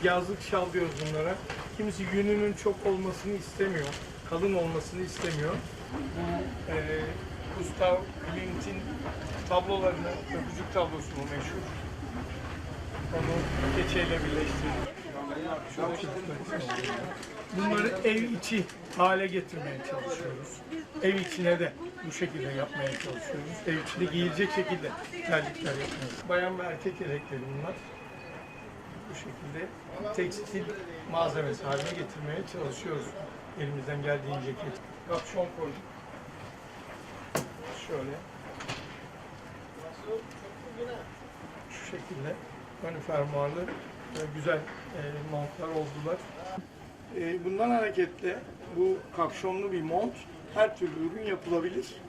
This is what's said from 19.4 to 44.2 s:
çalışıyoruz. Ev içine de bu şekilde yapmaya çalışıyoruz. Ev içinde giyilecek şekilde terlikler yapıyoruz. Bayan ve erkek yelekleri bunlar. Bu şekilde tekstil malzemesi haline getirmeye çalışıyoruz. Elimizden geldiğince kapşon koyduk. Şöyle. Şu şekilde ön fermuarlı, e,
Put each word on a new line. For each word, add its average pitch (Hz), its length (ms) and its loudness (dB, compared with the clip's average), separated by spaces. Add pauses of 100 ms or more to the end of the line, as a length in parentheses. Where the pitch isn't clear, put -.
çalışıyoruz. - 580 -2 (540)
Ev 196 120 8
içine 175 460 4
de 170 120 2 (340)
bu 156 60 -4
şekilde 147 360 0
yapmaya 139 440 0
çalışıyoruz. 147 640 -4 (100)
Ev 165 100 2 (100)
içinde 170 260 0
giyilecek 175 400 4
şekilde 175 380 2 (360)
terlikler 156 440 2
yapıyoruz. 135 580 -4
Bayan 180 300 4
ve 180 40 -2
erkek 180 380 -2
yelekleri 143 400 -2
bunlar. 139 340 -4 (1400)
Bu - 40 -6
şekilde 143 540 -6 (460)
tekstil 196 500 0 (460)
malzemesi 156 540 2
haline 139 260 2
getirmeye 156 520 -4 (100)
çalışıyoruz. 151 540 -2 (540)
Elimizden 143 420 -2
geldiğince 139 520 0 (540)
kapşon 175 380 0 (120)
koyduk. 156 280 -4 (2000)
Şöyle. 139 280 -2 (3500)
Şu - 140 -10
şekilde 151 500 -4 (500)
ön 165 160 -4
fermuarlı, 147 600 2
e, - 600 -6 (140)